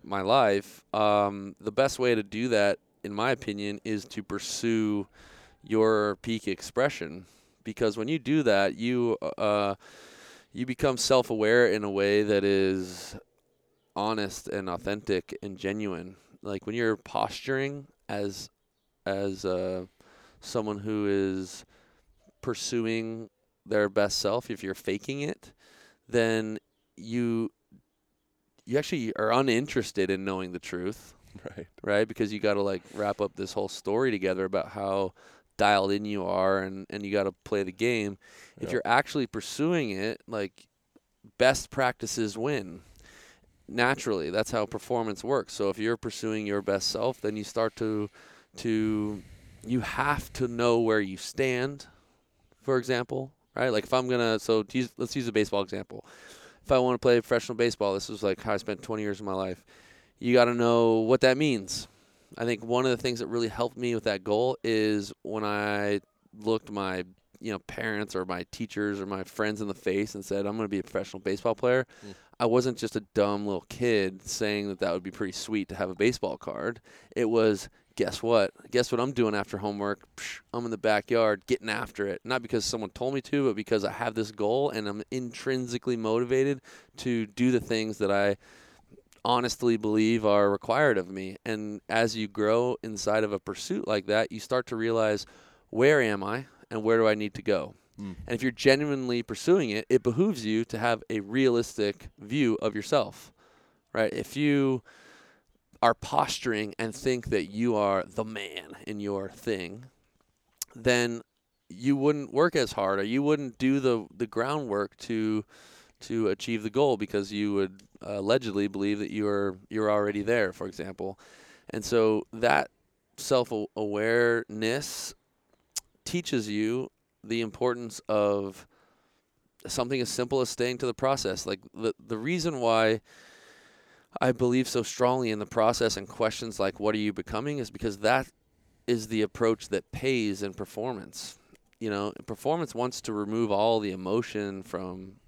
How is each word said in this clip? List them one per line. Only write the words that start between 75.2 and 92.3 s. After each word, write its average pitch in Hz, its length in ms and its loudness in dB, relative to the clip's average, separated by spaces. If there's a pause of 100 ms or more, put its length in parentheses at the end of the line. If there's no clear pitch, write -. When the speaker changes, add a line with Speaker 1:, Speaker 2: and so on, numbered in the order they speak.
Speaker 1:
sweet 107 360 -4
to 98 60 -12
have 92 160 -2
a 90 40 -8
baseball 104 420 0
card. 95 420 -6 (360)
It 120 100 2
was, 110 440 4 (260)
"Guess - 280 -2
what? 113 280 4 (200)
Guess 123 200 2
what 120 80 2
I'm 131 120 0
doing 113 240 4
after 101 240 -2
homework? 101 560 -4
Psh, - 240 -12 (140)
I'm 120 120 -4
in 117 60 -4
the 110 60 -4
backyard 107 680 2
getting 113 240 -2
after 107 380 -4
it." 95 160 -6
Not 123 180 -2
because 117 240 -2
someone 107 260 -4
told 131 220 -4
me 135 80 -2
to, 143 280 0
but 101 60 0
because 107 280 0
I 101 80 -2
have 117 240 -4
this 110 160 -2
goal 113 400 0
and 110 160 -4
I'm 101 240 -6
intrinsically 123 840 -4
motivated 123 640 2 (360)
to 117 300 0
do 123 240 2
the 120 80 6
things 110 400 -2
that 98 120 2
I 101 260 4 (880)
honestly 120 520 2
believe 110 480 4
are 101 240 8
required 117 480 4
of 90 120 -2
me. 95 360 -8
And 107 420 -6
as 113 300 2
you 107 100 -2
grow 110 560 2